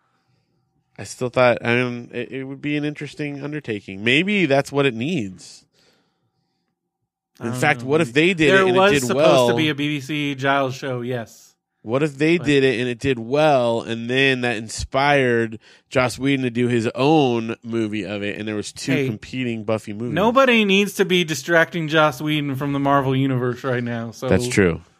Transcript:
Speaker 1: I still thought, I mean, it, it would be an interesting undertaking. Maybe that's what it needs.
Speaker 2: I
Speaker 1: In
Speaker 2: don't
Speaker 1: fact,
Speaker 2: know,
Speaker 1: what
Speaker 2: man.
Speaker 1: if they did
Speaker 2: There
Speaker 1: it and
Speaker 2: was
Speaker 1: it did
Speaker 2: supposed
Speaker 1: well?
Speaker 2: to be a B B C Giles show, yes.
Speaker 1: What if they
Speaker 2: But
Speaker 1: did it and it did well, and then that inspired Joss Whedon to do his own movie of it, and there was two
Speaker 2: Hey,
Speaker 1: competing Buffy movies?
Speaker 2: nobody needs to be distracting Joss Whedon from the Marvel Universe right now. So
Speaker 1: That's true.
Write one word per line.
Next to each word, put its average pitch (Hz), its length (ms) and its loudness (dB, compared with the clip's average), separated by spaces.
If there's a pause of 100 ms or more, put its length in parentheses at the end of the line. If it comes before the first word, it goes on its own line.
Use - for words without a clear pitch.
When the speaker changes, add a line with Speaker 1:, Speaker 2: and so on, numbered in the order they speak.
(1000)
Speaker 1:
I 101 60 -12
still 127 240 -8
thought, 123 360 4
I 117 100 2
mean, 120 380 -4
it, 120 200 -8
it 135 100 -10
would 135 180 -14
be 147 140 -4
an 147 100 -4
interesting 147 560 -8
undertaking. 110 600 -8
Maybe 175 420 2
that's 135 280 0
what 139 120 2
it 131 80 0
needs. 113 720 -8 (1700)
Speaker 2:
I 120 60 -10
Speaker 1:
In 117 60 -6
Speaker 2:
don't 120 100 -6
Speaker 1:
fact, 147 200 0
Speaker 2:
know, 127 60 -8
Speaker 1:
what 143 120 2
Speaker 2:
man. 165 80 2
Speaker 1:
if 113 60 -12
they 165 200 4
did 156 180 2
Speaker 2:
There 190 120 6
Speaker 1:
it 190 40 2
and 180 100 2
Speaker 2:
was 190 140 6
Speaker 1:
it - 40 4
did 123 120 0
Speaker 2:
supposed 139 180 2
Speaker 1:
well? 135 240 6
Speaker 2:
to 117 60 2
be 156 140 0
a 147 60 -2
B 143 120 -2
B 147 140 -4
C 143 340 -4
Giles 135 400 0
show, 131 260 -8
yes. 120 500 -10 (320)
Speaker 1:
What 127 200 -2
if 147 160 -4
they 160 180 4
Speaker 2:
But 160 80 -6
Speaker 1:
did 139 180 4
it 131 160 2
and 127 80 -2
it 120 120 -6
did 131 180 -2
well, 123 640 2
and 117 260 -8
then 131 340 2
that 120 160 -2
inspired 120 1000 0 (320)
Joss 127 300 0
Whedon 135 240 0
to 127 80 -2
do 123 160 0
his 120 260 0
own 127 720 2
movie 110 420 -4
of 101 160 -8
it, 101 160 -6
and 107 100 -8
there 107 80 -6
was 104 160 -6
two - 200 -8
Speaker 2:
Hey, 139 160 0
Speaker 1:
competing 117 560 -6
Buffy 107 300 -4
movies? 117 200 -8
Speaker 2:
nobody 233 500 2
needs 202 320 2
to 202 100 0
be 180 180 2
distracting 160 640 0
Joss 151 340 2
Whedon 151 340 -2
from 143 180 -4
the 139 60 -2
Marvel 139 360 2
Universe 127 480 -2
right 123 200 -2
now. 117 280 -6
So 131 180 -8
Speaker 1:
That's 123 180 2
true. 87 340 2 (180)